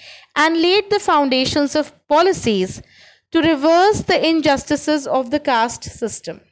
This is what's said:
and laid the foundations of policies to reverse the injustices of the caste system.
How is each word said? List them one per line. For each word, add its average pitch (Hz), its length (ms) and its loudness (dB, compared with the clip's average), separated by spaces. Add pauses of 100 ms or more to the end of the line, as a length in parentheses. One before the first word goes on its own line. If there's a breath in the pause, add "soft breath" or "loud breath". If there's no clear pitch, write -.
(360 loud breath)
and 320 260 2
laid 403 300 0
the 415 80 0
foundations 285 760 0
of 294 160 -2 (160)
policies 294 720 0 (520 soft breath)
to 320 100 2
reverse 330 600 2
the 320 260 0
injustices 294 800 0
of 254 240 -2
the 294 80 -2
caste 226 460 -2
system. - 560 -10 (100)